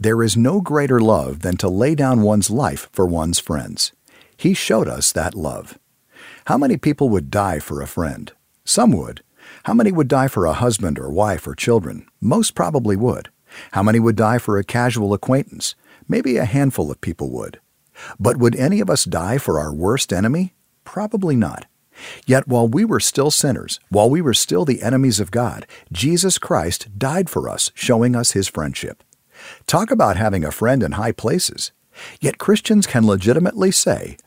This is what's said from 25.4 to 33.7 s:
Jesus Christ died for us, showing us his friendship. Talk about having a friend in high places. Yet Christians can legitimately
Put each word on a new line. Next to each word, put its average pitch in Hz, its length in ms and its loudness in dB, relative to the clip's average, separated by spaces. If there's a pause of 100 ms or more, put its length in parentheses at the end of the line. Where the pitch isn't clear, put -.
Jesus 165 480 0
Christ 101 580 -2
died 156 320 -2
for 64 200 -4
us, - 260 -4
showing 123 400 2
us 117 160 0
his 98 160 0
friendship. - 560 -8 (640)
Talk 185 240 2
about 139 260 4
having 98 280 0
a 73 80 -4
friend 123 280 2
in 80 120 -2
high 107 180 -4
places. - 640 -4 (480)
Yet - 180 -2
Christians 208 480 2
can 113 180 2
legitimately 151 680 2